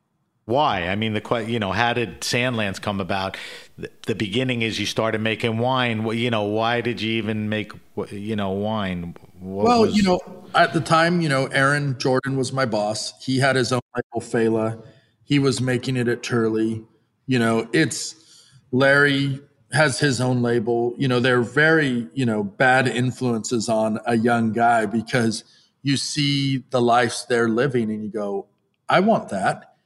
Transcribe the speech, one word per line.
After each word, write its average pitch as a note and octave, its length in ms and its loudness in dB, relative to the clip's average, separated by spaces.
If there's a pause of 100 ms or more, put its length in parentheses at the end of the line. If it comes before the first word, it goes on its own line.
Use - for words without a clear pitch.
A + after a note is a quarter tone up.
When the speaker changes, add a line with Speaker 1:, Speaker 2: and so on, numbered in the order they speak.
(460)
Speaker 1:
Why? A2+ 440 0
I G2 60 0
mean, A2 180 -2
the G#2+ 80 -2
que-, A#2 260 -4
you A#2 120 -2
know, G2 120 -4
how A#2 220 -2
did A2+ 280 -6
Sandlands A#2 600 -4
come G2+ 180 -4
about? F#2+ 380 -4 (400)
The, F2 140 -12 (160)
the G#3+ 80 -2
beginning A#2+ 480 -2
is G#2+ 140 -4
you G#2 80 -4
started A2 360 -2
making A2 380 -2
wine. A#2+ 440 0
Wh-, A2+ 140 -2
you A#2+ 140 0
know, A2 120 0
why A2+ 380 0
did A2 180 -4
you A2 140 -4
even G#2+ 340 -4
make, G#2+ 240 -4 (240)
wh-, G2 160 -8
you G#2 240 -8
know, G2+ 140 -4
wine? F#2+ 680 -4 (240)
What F#2+ 260 -4
Speaker 2:
Well, A#3+ 180 4
Speaker 1:
was G3+ 120 2
Speaker 2:
you G#3 80 4
know, F3+ 160 2 (340)
at E3 200 4
the E3 80 0
time, E3 400 2
you D#3+ 80 0
know, C3+ 180 2
Aaron C#3+ 500 0
Jordan C3 380 0
was C3 160 -2
my C3+ 140 0
boss. G#2+ 480 -2 (100)
He C3 160 0
had C3 160 4
his B2 160 2
own B2 80 0 (160)
label, A#2+ 240 -6
Fela. A2+ 640 0 (400)
He C#3+ 160 2
was B2+ 220 2
making B2+ 340 -2
it A#2+ 140 0
at A#2 140 -2
Turley. A2 600 0 (420)
You B2+ 140 0
know, A2+ 320 2
it's, D3 440 -2 (560)
Larry C#3 680 4 (320)
has D3 280 2
his C#3 200 0
own B2+ 220 0
label. A#2+ 560 0
You C#3 100 0
know, B2 140 2
they're B2 200 4
very, C#3+ 720 2
you C3+ 120 -2
know, G#2+ 180 0
bad B2+ 460 4
influences A#2+ 800 -2
on A2 360 0
a A#2+ 120 2
young A2+ 340 2
guy A#2 340 4
because A2 600 -2 (360)
you C#3 140 0
see C#3 720 -2
the B2+ 120 0
lives A#2+ 480 2
they're A#2 200 2
living A#2+ 400 0
and G#2+ 140 -6
you G#2+ 60 -8
go, G2+ 380 -6 (420)
"I D3+ 100 4
want F#3+ 300 2
that." G#2 460 -4 (100)